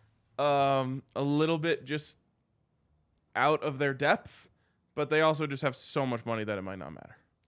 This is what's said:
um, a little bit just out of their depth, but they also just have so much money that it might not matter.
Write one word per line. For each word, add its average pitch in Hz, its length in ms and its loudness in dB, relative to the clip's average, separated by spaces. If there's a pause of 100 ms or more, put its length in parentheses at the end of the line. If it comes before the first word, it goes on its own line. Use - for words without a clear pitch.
(380)
um, 139 640 2 (120)
a 131 60 -2
little 151 360 2
bit 156 280 0
just 147 320 -6 (1200)
out 147 280 2
of 147 140 -4
their 139 160 0
depth, 143 540 -2 (480)
but 147 140 -2
they 156 120 4
also 156 260 4
just 139 160 -6
have 139 120 0
so - 300 -4
much 120 200 -2
money 113 180 -2
that 104 140 -2
it 95 40 -6
might 95 180 -8
not 76 140 -10
matter. - 240 -18 (300)